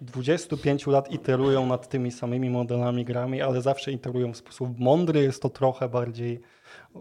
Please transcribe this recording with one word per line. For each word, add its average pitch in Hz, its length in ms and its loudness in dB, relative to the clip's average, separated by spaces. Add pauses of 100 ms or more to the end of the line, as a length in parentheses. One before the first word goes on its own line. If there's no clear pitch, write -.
dwudziestu 131 580 -2
pięciu 143 320 0
lat 139 200 4
iterują 135 560 2
nad 127 220 -2
tymi 123 240 -2
samymi 123 380 -2
modelami 123 540 0
grami, 123 380 -4
ale 131 200 0
zawsze 139 300 0
iterują 123 400 -4
w 113 40 -16
sposób 123 420 -8
mądry, 151 440 4
jest 135 200 0
to 131 80 0
trochę 131 380 0
bardziej 120 520 -4 (600)